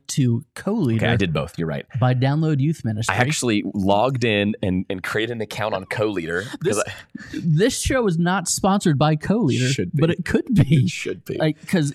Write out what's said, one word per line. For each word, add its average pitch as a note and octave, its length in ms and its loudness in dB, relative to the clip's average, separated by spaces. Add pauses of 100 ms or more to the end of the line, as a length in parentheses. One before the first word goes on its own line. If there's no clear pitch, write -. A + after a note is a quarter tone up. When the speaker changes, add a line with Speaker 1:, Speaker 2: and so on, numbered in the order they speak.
Speaker 1:
to A#2+ 380 0 (100)
Co-Leader C#3+ 500 -2
Speaker 2:
Okay, C#2+ 60 2
I - 60 2
did F2+ 160 0
both. D2 260 -4
You're E2 80 -4
right. C#2+ 180 -6 (140)
Speaker 1:
by B2+ 140 2
Download C#3 480 0
Youth D#3 240 -2
Ministry. A2 280 -2
Speaker 2:
I G2+ 60 -2
actually B2 540 2
logged G#2 500 2
in G#2 400 2
and, F#2 260 0
and F#2+ 140 -6
created A2+ 300 -2
an A2+ 80 -6
account G#2+ 320 -4
on F#2+ 100 -4
Co-Leader F#2+ 600 -2
'cause - 180 -12
Speaker 1:
This, G#2 260 0
Speaker 2:
I - 60 -10 (500)
Speaker 1:
this F3 380 2
show B3+ 260 0
is E3 100 -2
not F3 300 0
sponsored F#3+ 500 2
by D3+ 200 2
Co-Leader, C#3+ 500 0
Speaker 2:
Should G#2 240 -2
be. C#3 80 0
Speaker 1:
but E3 100 4
it E3+ 140 -2
could - 300 0
be. C#3+ 320 6
Speaker 2:
It F3 40 0
should - 360 -8
be. - 100 -6
Speaker 1:
Like, D#3 220 0 (100)
'cause D3+ 280 0